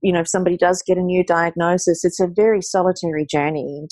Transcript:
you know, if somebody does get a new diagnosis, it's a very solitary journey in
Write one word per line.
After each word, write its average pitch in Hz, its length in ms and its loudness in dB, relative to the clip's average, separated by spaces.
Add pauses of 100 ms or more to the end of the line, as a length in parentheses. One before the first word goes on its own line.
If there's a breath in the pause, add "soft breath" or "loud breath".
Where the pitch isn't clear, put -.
you 190 100 2
know, 175 80 2
if 165 80 -4
somebody 180 280 0
does 180 280 2
get 185 140 2
a 185 40 -2
new 180 200 2
diagnosis, 170 840 0
it's 175 140 0
a 190 80 2
very 208 340 2
solitary 180 640 -2
journey 147 540 -4
in 151 140 -12